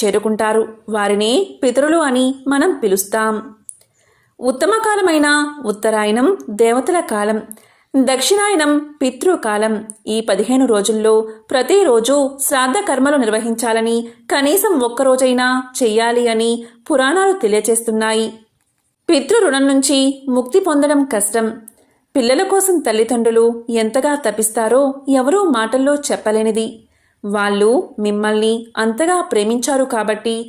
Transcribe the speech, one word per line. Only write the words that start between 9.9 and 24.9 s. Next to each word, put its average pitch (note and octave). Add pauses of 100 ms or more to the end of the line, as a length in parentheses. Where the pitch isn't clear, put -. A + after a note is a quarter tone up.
ఈ - (120)
పదిహేను A3+
రోజుల్లో A3 (380)
ప్రతిరోజు C4 (280)
శ్రాద్ధ C4 (100)
కర్మలు C#4+
నిర్వహించాలని, A3+ (360)
కనీసం F4 (140)
ఒక్కరోజైనా B3+ (320)
చెయ్యాలి A#3 (100)
అని A3+ (380)
పురాణాలు D#4+ (100)
తెలియచేస్తున్నాయి. A3 (840)
పితృ D4+
రుణం C4+
నుంచి C4+ (380)
ముక్తి B3+
పొందడం D4 (140)
కష్టం. A3+ (680)
పిల్లల C4+
కోసం F#4+
తల్లిదండ్రులు A3+ (380)
ఎంతగా C4 (120)
తపిస్తారో A3+ (380)